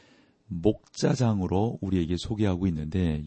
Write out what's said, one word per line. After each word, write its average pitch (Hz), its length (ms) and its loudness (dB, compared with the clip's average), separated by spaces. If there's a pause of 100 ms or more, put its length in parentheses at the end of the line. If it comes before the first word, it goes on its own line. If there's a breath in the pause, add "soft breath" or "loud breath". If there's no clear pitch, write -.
(480 soft breath)
목자장으로 104 1300 0
우리에게 90 380 0
소개하고 98 500 0
있는데, 78 600 0